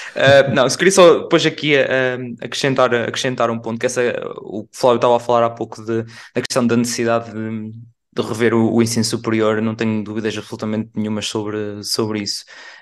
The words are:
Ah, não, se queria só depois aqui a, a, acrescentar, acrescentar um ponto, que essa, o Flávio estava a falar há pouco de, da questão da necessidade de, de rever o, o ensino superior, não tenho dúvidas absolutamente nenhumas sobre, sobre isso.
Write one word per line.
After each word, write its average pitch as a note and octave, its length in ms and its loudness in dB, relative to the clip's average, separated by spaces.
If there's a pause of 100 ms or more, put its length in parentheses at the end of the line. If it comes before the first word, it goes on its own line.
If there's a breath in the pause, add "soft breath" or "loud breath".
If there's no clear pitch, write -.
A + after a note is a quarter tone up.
(140 loud breath)
Ah, C3+ 340 6
não, B2 200 2
se B2+ 80 -4
queria F3+ 160 4
só F3 280 8
depois D3+ 240 0
aqui D3 320 0
a, C3 80 4
a, B2+ 600 -4
acrescentar, B2+ 500 2
acrescentar B2 560 -2
um A2+ 80 -4
ponto, A#2 200 -8
que B2+ 80 -2
essa, B2 160 -2 (340)
o G#2 360 -12
Flávio B2 240 4
estava A#2+ 200 4
a A#2 40 0
falar A#2+ 240 2
há A2+ 60 0
pouco A2+ 340 -10
de, A2+ 180 -2 (320 loud breath)
da B2 60 -4
questão B2 260 0
da A#2 100 2
necessidade A#2 560 -2
de, A2 380 -8 (440)
de A#2+ 80 -2
rever A2 320 0
o, A2+ 200 4
o A#2 80 4
ensino A2+ 220 0
superior, A2 580 0
não A2 120 -2
tenho A2 300 -2
dúvidas G#2+ 320 -6
absolutamente A2 580 -6
nenhumas G#2+ 320 -4
sobre, G#2 560 -6
sobre G#2+ 380 -4
isso. - 240 -8 (380 loud breath)